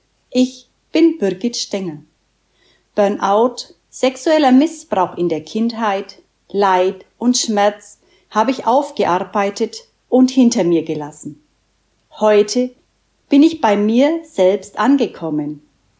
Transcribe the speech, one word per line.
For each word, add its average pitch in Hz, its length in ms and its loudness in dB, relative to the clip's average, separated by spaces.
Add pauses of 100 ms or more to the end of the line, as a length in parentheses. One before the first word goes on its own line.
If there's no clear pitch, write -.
(300)
Ich - 380 -2 (240)
bin 320 280 2
Birgit 196 360 -4
Stengel. 175 440 -8 (960)
Burnout, 208 600 0 (340)
sexueller 269 640 0
Missbrauch 254 640 0
in 175 140 -2
der 156 100 -4
Kindheit, 214 840 -6 (300)
Leid 190 540 0 (120)
und 240 200 0
Schmerz 208 600 -2 (300)
habe 226 220 0
ich 262 160 -4
aufgearbeitet 208 1200 -2 (220)
und 254 220 4
hinter 233 340 2
mir 170 180 2
gelassen. 151 580 -10 (800)
Heute 214 520 2 (580)
bin 285 120 6
ich 330 200 2
bei 208 160 2
mir 247 480 2
selbst 190 520 0
angekommen 160 840 -2 (380)